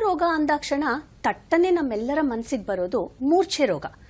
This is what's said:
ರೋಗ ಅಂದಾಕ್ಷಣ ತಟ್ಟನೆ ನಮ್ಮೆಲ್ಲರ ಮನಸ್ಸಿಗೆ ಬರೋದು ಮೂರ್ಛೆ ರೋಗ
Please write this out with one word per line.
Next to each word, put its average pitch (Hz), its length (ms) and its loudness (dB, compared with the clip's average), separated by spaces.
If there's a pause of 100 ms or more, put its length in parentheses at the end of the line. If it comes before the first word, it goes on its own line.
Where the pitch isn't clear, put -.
ರೋಗ 359 280 0
ಅಂದಾಕ್ಷಣ 302 540 0 (380)
ತಟ್ಟನೆ 330 480 2
ನಮ್ಮೆಲ್ಲರ 269 520 0
ಮನಸ್ಸಿಗೆ 233 420 -2
ಬರೋದು 185 480 -2 (100)
ಮೂರ್ಛೆ 311 440 2
ರೋಗ 165 200 0 (240)